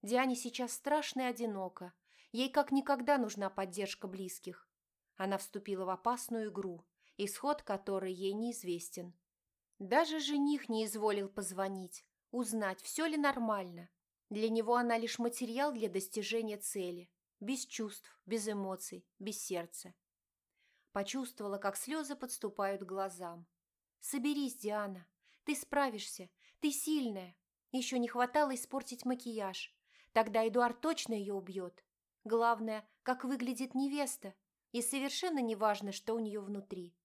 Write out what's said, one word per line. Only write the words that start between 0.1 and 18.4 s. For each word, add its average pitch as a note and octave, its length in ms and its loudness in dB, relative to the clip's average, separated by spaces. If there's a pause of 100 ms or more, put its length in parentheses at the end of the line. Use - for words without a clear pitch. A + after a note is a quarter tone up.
сейчас A#3+ 380 -4
страшно D4 480 2
и B3+ 40 2
одиноко. G3+ 680 -4 (380)
Ей B3+ 180 0
как C#4+ 220 4
никогда C4+ 460 6
нужна G#3 320 0
поддержка G3 580 -4
близких. F#3 640 -10 (460)
Она F#3+ 220 0
вступила G3 480 -4
в F#3 40 -2
опасную A3 600 -2
игру, F#3 360 -6 (320)
исход C#4 460 -2
которой F#3+ 500 -2
ей F#3+ 200 -2
неизвестен. F3+ 800 -4 (680)
Даже D4+ 400 2
жених D4 500 2
не A3 160 2
изволил G#3 440 0
позвонить, F#3+ 760 -4 (260)
узнать, G#3+ 500 0
все - 260 -2
ли D#4 100 2
нормально. G#3+ 720 0 (400)
Для G#3+ 200 2
него A3+ 260 4
она A#3+ 220 4
лишь A3+ 220 -2
материал A#3+ 520 0
для A3+ 180 -2
достижения G#3 680 -2
цели. F3+ 520 -4 (300)
Без B3 260 -2
чувств, - 600 -8
без G#3+ 220 -2